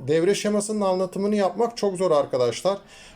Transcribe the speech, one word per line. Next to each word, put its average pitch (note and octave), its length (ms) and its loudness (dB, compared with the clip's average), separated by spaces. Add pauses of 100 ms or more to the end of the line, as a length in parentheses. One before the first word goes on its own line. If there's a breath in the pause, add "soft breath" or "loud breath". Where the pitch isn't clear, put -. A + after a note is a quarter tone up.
Devre E3 260 2
şemasının G#3 460 -2
anlatımını F#3+ 560 0
yapmak G3 400 0
çok G3 200 -2
zor F3+ 140 2
arkadaşlar. C#3+ 680 0 (380 loud breath)